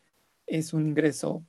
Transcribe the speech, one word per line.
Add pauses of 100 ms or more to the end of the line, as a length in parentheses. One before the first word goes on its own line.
(460)
es
un
ingreso